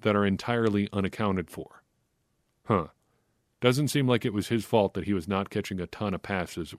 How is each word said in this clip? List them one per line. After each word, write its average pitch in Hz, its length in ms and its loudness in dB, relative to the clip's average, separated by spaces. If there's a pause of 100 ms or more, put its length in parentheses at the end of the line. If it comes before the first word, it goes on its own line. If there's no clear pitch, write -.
that 107 140 4
are 101 120 4
entirely 104 680 0
unaccounted 95 560 -2
for. - 320 -14 (840)
Huh. 90 220 2 (760)
Doesn't 131 260 2
seem 135 220 2
like 123 160 2
it 110 80 -2
was 101 160 0
his 117 160 0
fault 104 280 4
that 92 120 -6
he 101 80 0
was 87 120 -2
not 98 240 -2
catching 98 300 -6
a 87 80 -6
ton 104 260 -6
of 87 80 -6
passes 87 560 -6